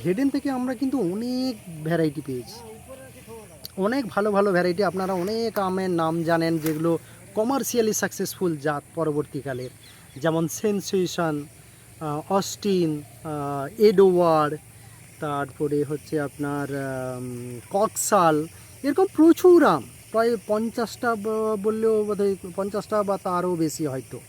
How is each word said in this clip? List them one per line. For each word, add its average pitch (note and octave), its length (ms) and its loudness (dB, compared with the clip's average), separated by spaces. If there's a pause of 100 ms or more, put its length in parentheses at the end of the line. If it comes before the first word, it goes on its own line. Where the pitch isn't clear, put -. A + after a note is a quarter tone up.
হেডেন G#3 260 0
থেকে C#4 200 -2
আমরা B3+ 240 -4
কিন্তু B3 380 -2
অনেক A3+ 720 -6
ভ্যারাইটি D#3+ 420 0
পেয়েছি, B2 420 -10 (1080)
অনেক A3+ 320 -2
ভালো G#3 240 0
ভালো G3+ 200 2
ভ্যারাইটি। F3+ 320 2
আপনারা F#3 280 -2
অনেক G3+ 460 -4
আমের F#3+ 320 -2
নাম E3 320 0
জানেন E3 360 0
যেগুলো D#3+ 400 0 (360)
কমার্শিয়ালি A#3 580 0
সাকসেসফুল F#3 640 -4
জাত C#3+ 260 -2 (120)
পরবর্তীকালের, C#3 760 -4 (460)
যেমন D#3+ 320 0
সেনসেশন, F3 960 -2 (560)
আহ, D3+ 320 -6
অস্টিন, F3+ 680 0 (220)
আহ, C#3+ 580 -4
এডওয়ার্ড, F3 720 6 (640)
তারপরে C#3+ 640 -2
হচ্ছে D3+ 360 -4
আপনার, C#3+ 500 -6
আম, B2+ 920 -8 (100)
ককসাল, F3 760 2 (360)
এরকম C#4+ 320 2
প্রচুর E4 500 8
আম, E3+ 180 4 (280)
প্রায় A#3 260 2 (100)
পঞ্চাশটা A3+ 680 -2
ব-, A3 480 -2
বললেও A3 420 2
বোধহয় G3+ 320 0 (200)
পঞ্চাশটা G3+ 460 -2
বা G3 200 -2
তারও F3+ 340 0
বেশি D#3+ 300 -2
হয়তো। C3 420 -8